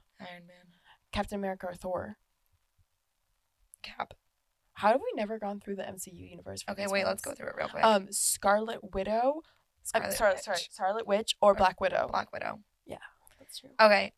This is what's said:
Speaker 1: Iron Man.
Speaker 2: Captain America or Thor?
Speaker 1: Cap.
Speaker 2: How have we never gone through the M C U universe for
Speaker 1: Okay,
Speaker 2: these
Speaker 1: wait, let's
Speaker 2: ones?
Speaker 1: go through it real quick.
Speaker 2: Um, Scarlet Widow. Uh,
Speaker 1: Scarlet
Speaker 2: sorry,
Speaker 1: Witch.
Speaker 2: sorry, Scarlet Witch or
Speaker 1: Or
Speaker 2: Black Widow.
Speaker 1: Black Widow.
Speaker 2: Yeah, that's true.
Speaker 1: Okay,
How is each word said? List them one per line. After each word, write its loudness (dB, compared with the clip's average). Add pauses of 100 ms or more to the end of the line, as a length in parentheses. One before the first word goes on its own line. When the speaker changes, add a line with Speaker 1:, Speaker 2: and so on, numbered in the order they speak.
(200)
Speaker 1:
Iron -18
Man. -20 (460)
Speaker 2:
Captain -4
America -6
or -8
Thor? -6 (1600)
Speaker 1:
Cap. -10 (600)
Speaker 2:
How 2
have 2
we -6
never -4
gone -8
through -8
the -8
M -12
C -14
U -18
universe -12
for -8
Speaker 1:
Okay, -8
Speaker 2:
these -2
Speaker 1:
wait, 2
let's -2
Speaker 2:
ones? -8
Speaker 1:
go -14
through -8
it -12
real -2
quick. -2
Speaker 2:
Um, 4
Scarlet 0
Widow. 0 (520)
Uh, 0
Speaker 1:
Scarlet -4
Speaker 2:
sorry, 4
Speaker 1:
Witch. -6
Speaker 2:
sorry, -2 (120)
Scarlet -2
Witch 0
or 8
Speaker 1:
Or 0
Speaker 2:
Black 2
Widow. 0
Speaker 1:
Black -4
Widow. -8 (240)
Speaker 2:
Yeah, -14 (400)
that's -20
true. -20 (100)
Speaker 1:
Okay, 8